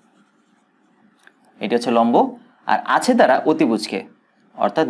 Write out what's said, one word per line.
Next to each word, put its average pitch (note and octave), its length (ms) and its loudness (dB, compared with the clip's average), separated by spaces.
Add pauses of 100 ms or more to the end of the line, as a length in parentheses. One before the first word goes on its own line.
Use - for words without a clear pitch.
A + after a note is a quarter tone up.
(1600)
এটি G#2+ 160 -6
হচ্ছে A#2 220 -4
লম্ব, A#2 160 2 (580)
আর G#2+ 60 0 (180)
আছে A#3+ 220 0
দ্বারা C3 180 4 (140)
অতিভুজকে, A#2 480 -2 (640)
অর্থাৎ C#3 260 -2